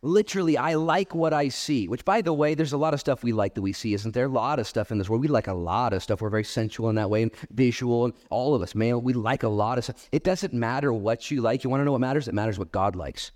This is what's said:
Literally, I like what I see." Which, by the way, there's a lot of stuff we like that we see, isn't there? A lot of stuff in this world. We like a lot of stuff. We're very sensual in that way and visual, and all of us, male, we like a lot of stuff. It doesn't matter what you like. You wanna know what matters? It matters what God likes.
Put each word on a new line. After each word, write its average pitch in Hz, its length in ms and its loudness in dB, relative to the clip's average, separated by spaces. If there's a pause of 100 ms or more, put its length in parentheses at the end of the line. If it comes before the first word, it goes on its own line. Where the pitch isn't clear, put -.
Literally, 180 540 2
I 151 200 0
like 165 380 2
what 160 200 2
I 147 160 2
see." 120 400 -2
Which, 120 160 -4
by 214 160 4
the 170 100 0
way, 156 240 4
there's 147 160 0
a 143 60 -2
lot 151 160 2
of 147 80 -2
stuff 131 240 0
we 120 80 2
like 104 220 2
that 104 60 -2
we 98 120 0
see, 104 200 -2
isn't 104 200 -2
there? 123 140 2
A - 20 -2
lot 131 280 0
of 113 100 -2
stuff - 220 -2
in 107 100 0
this 95 100 -2
world. 113 120 2
We 151 60 2
like 127 200 2
a 98 60 -2
lot 92 380 0
of 95 100 -2
stuff. - 200 -2
We're 107 80 -2
very 107 160 0
sensual 113 420 -4
in 110 80 2
that 107 140 0
way 110 140 2
and 113 80 0 (200)
visual, 120 540 2
and 117 80 -2 (160)
all 127 260 0
of 107 60 2
us, 87 120 -6
male, 117 280 2
we 127 100 0
like 120 320 -2
a 117 60 0
lot 107 280 0
of 120 60 -2
stuff. - 300 -12
It 151 100 0
doesn't 180 300 -2
matter 123 400 0
what 110 360 -2
you 139 120 -2
like. 117 240 0
You 127 40 0
wanna 135 140 0
know 143 80 2
what 131 80 0
matters? 131 300 0
It - 40 -6
matters 104 240 -2
what 80 140 -6
God 98 240 0
likes. - 400 -10